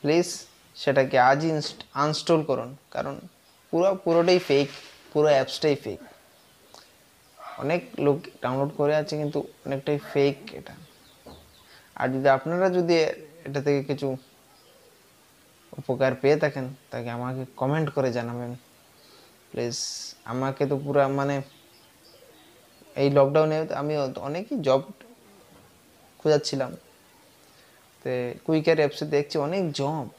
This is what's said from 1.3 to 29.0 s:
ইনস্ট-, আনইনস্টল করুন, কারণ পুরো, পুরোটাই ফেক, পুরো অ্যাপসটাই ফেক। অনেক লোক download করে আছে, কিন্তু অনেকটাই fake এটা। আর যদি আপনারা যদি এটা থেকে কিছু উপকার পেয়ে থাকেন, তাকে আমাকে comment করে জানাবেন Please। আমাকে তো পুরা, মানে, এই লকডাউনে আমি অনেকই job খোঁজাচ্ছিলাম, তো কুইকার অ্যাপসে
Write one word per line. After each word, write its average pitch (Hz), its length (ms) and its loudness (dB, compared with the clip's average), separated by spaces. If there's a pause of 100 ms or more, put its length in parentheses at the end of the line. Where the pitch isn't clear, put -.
ইনস্ট-, - 280 -6 (180)
আনইনস্টল 156 480 2
করুন, 120 200 -2 (220)
কারণ 139 240 -6 (580)
পুরো, 175 160 4 (140)
পুরোটাই 170 360 4
ফেক, 143 280 2 (440)
পুরো 151 240 4
অ্যাপসটাই 135 400 0
ফেক। 101 240 -10 (1600)
অনেক 160 320 -4 (100)
লোক 143 180 2 (240)
download 135 360 -2
করে 147 180 2
আছে, 151 220 -2
কিন্তু 147 220 -4 (260)
অনেকটাই 139 320 -2
fake 139 400 0 (160)
এটা। - 200 -16 (1200)
আর 127 140 -2
যদি 135 200 2
আপনারা 170 400 2
যদি 175 240 2 (520)
এটা 139 160 -4
থেকে 143 220 2
কিছু 135 340 -4 (1600)
উপকার 131 380 0
পেয়ে 139 200 4
থাকেন, 139 400 -4 (160)
তাকে 120 180 -8
আমাকে 127 360 -6 (100)
comment 147 340 0
করে 131 240 -2
জানাবেন 120 420 -6 (960)
Please। 120 260 -4 (480)
আমাকে 135 400 -2
তো 139 120 -2
পুরা, 139 300 2
মানে, 139 340 -2 (1500)
এই 139 140 2
লকডাউনে 156 640 4
আমি 147 240 -2 (180)
অনেকই 180 440 -6
job 135 220 4 (1400)
খোঁজাচ্ছিলাম, 143 580 0 (1300)
তো 127 60 -6 (340)
কুইকার 160 340 2
অ্যাপসে 147 280 0